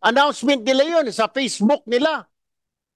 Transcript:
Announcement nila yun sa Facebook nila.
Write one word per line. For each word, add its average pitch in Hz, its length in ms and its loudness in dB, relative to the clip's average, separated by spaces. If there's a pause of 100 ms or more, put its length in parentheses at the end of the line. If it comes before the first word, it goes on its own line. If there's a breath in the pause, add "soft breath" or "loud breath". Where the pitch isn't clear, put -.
Announcement 269 560 0
nila 262 240 2
yun 320 240 0
sa 214 240 -2
Facebook 247 560 -2
nila. 254 400 0 (680)